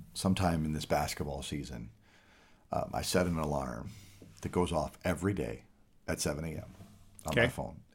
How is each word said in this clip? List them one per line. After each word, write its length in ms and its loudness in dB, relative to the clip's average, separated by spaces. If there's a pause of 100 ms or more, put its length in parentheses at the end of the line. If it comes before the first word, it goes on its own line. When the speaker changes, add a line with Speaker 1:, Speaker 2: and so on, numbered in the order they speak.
(140)
Speaker 1:
sometime 500 4
in 80 0
this 120 -2
basketball 580 0
season, 480 -6 (840)
um, 220 -2
I 80 -2
set 240 4
an 120 2
alarm 520 -2 (520)
that 100 -4
goes 200 4
off 320 0
every 300 2
day 300 -4 (440)
at 120 0
seven 240 0
A 40 -2
M 160 -6 (640)
on 100 -2
my 60 8
Speaker 2:
Okay. 60 6
Speaker 1:
phone 320 -6 (140)